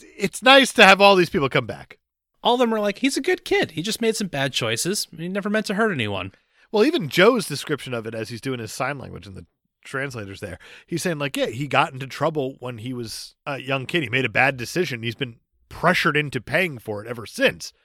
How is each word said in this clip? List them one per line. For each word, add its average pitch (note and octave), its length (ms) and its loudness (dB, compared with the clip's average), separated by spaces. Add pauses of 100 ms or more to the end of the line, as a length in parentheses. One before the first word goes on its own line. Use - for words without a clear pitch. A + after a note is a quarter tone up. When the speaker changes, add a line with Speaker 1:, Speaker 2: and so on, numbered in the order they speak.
(160)
Speaker 1:
It's G3+ 260 -4
nice C4 320 8
to A3 100 8
have F#3+ 160 10
all G3+ 160 10
these F3 140 4
people C#3+ 200 0
come B2+ 160 0
back. - 320 -14 (440)
Speaker 2:
All A#3 120 4
of B3+ 60 2
them A3+ 140 2
are G#3+ 60 -2
like, G#3 180 -2
"He's C4+ 180 0
a D#4+ 60 -2
good F#4 220 -2
kid. - 280 0
He D#3 100 -6
just G#3 180 -4
made A3+ 160 0
some G3+ 120 -4
bad C#3 240 -2
choices. B2 640 -2
He E3 120 -8
never G3+ 220 -4
meant G#3+ 160 0
to G3+ 80 -4
hurt G#3+ 180 0
anyone." G2+ 400 -4 (380)
Speaker 1:
Well, G#3+ 140 4
even C#4 240 0
Joe's G3+ 380 4
description C#3 480 -6
of A2+ 120 -6
it A2+ 80 -10
as A2+ 140 -6
he's A#2 120 -10
doing B2+ 200 -6
his A2 120 -10
sign C3+ 260 -6
language F2+ 280 -14
and F#2+ 100 -18
the E2+ 100 -20 (380)
translators A#2+ 560 -10
there, - 180 -12 (280)
he's E3+ 160 -6
saying, E3 180 -2
like, C#3+ 160 -4
yeah, C#4 100 -2
he C3+ 220 -6
got C#3+ 240 2
into C3 160 -10
trouble C#3+ 500 -4
when B2 200 -10
he A#2+ 140 -8
was - 440 -10 (100)
a C#3 140 -8
young C3 260 -4
kid. F3 160 -2
He A#2 60 -4
made B2+ 160 0
a A#2 40 0
bad B2+ 280 2
decision. B2 480 -6
He's A#2 100 -4
been A#2+ 220 -10 (320)
pressured E3 480 0
into D3 240 -2
paying D#3 400 -2
for G#2 240 -8
it A2+ 40 -16
ever A#2 160 -10
since. - 480 -4 (120)